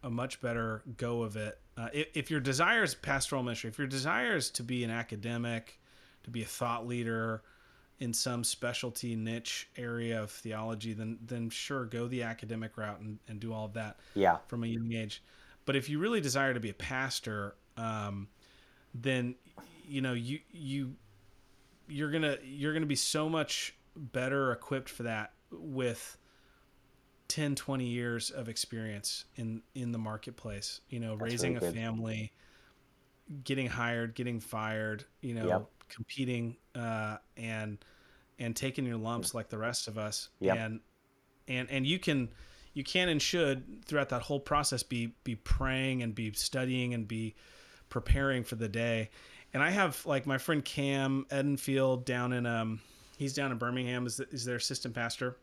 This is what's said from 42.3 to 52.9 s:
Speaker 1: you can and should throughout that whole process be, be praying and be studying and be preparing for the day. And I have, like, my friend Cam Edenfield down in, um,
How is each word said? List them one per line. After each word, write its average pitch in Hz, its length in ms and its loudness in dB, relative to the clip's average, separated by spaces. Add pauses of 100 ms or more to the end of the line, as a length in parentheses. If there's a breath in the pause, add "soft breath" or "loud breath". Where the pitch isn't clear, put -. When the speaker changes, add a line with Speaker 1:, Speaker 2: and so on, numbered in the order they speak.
Speaker 1:
you 139 80 -4
can 180 260 4
and 151 140 4
should 139 600 2
throughout 143 240 2
that 123 140 0
whole 143 180 0
process 139 420 2
be, 117 320 -2 (100)
be 120 120 0
praying 131 680 4
and 113 120 0
be 110 180 -2
studying 127 600 2
and 113 120 0
be 110 280 -2 (540 loud breath)
preparing 135 560 6
for - 100 -6
the 110 140 -2
day. 113 420 2 (420 loud breath)
And 135 100 4
I 160 80 6
have, 185 360 2
like, 139 200 2
my 135 120 2
friend 151 260 2
Cam 135 640 2
Edenfield 135 760 4
down 123 280 2
in, 123 140 2
um, 113 340 0 (380 loud breath)